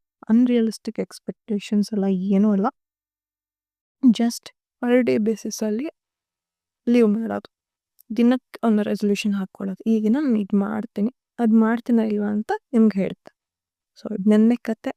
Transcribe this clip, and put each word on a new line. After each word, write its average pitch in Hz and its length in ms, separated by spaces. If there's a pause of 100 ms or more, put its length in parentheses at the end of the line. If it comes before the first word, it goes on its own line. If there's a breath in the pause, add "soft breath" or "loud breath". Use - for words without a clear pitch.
(300)
ಅನ್‌ರಿಯಲಿಸ್ಟಿಕ್ 226 680
ಎಕ್ಸ್‌ಪೆಕ್ಟೇಷನ್ಸ್ - 960
ಎಲ್ಲ 196 120
ಏನೂ 196 480
ಇಲ್ಲ. 196 140 (1400)
Just 233 420 (360)
per 247 220
day 254 140
ಬೇಸಿಸಲ್ಲಿ 220 720 (1000)
ಲೀವ್ 233 200
ಮಾಡೋದು, 208 420 (680)
ದಿನಕ್ಕೆ 240 460
ಒಂದು 214 200
ರೆಸಲ್ಯೂಷನ್ 208 500
ಹಾಕ್ಕೊಳ್ಳೋದು. 196 560
ಈಗ 214 220
ನಾನು 269 260
ಇದ್ 202 160
ಮಾಡ್ತೀನಿ, 208 580 (280)
ಅದ್ 226 140
ಮಾಡ್ತೀನಾ 226 500
ಇಲ್ವಾ 208 240
ಅಂತ 208 240 (220)
ನಿಮ್ಗೆ 214 260
ಹೇಳ್ತೆ. - 320 (640)
So, - 180
ಇದ್ 196 140
ನೆನ್ನೆ 220 280
ಕತೆ 240 400